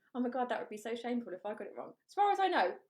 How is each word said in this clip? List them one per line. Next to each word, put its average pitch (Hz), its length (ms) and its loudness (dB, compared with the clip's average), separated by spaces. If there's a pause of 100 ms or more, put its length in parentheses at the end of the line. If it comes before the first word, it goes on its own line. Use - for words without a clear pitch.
(140)
Oh 254 60 -4
my 247 80 2
God, 247 200 0
that 233 120 -2
would - 80 -8
be 214 100 -10
so 226 160 -6
shameful 233 380 -4
if 180 120 -10
I 208 60 -4
got 214 160 -6
it - 100 -12
wrong. - 160 -10 (160)
As - 60 -20
far 403 180 6
as 381 80 2
I 381 80 6
know, 240 240 4 (180)